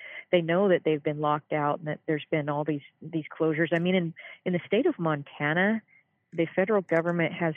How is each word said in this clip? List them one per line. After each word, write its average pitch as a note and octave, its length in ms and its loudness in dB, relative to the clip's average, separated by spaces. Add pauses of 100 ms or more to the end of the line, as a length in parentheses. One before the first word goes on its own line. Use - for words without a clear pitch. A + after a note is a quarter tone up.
(320)
they F3 100 4
know F3 280 4
that E3+ 140 4
they've D#3 180 2
been D3+ 180 -2
locked D3+ 320 0
out D3 280 0
and D#3+ 80 -10
that D3 180 -4
there's D3+ 240 -2
been D3+ 180 -2
all D3 160 -2
these, D3+ 200 -4 (180)
these D#3 240 -6 (100)
closures. D#3+ 380 2
I E3+ 60 2
mean, F3+ 160 2
in, E3+ 180 0 (320)
in F#3 80 -2
the F3 140 0
state A#3 180 2
of E4+ 140 0
Montana, E3 800 0 (500)
the E3 240 0
federal G3 260 2
government E3+ 520 0
has E3 220 -2